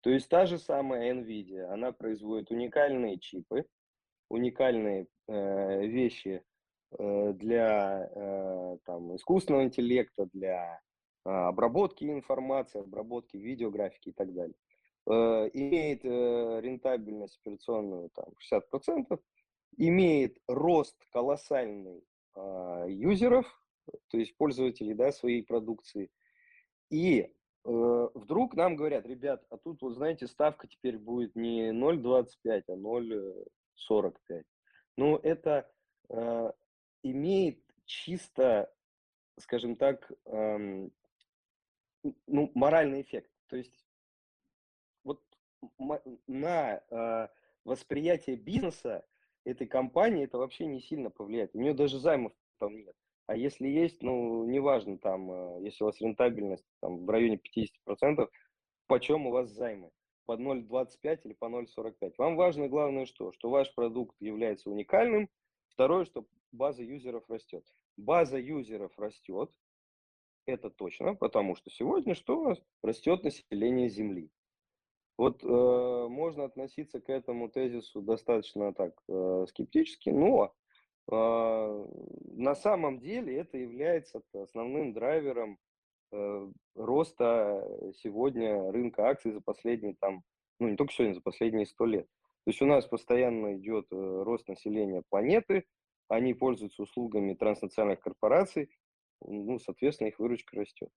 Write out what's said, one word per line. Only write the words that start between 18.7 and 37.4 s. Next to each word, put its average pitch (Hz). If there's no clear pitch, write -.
процентов, -
имеет 165
рост 147
колоссальный, 120
э, 90
юзеров, 202
то 113
есть 110
пользователей, 127
да, 127
своей 120
продукции. 110
И, 156
э, 120
вдруг 160
нам 170
говорят: 147
"Ребят, 127
а 113
тут, 165
вот 127
знаете, 143
ставка 151
теперь 120
будет 117
не 117
ноль 135
двадцать 123
пять, 110
а 92
ноль 104
сорок 98
пять". 82
Ну, 147
это, 156
э, 117
имеет 156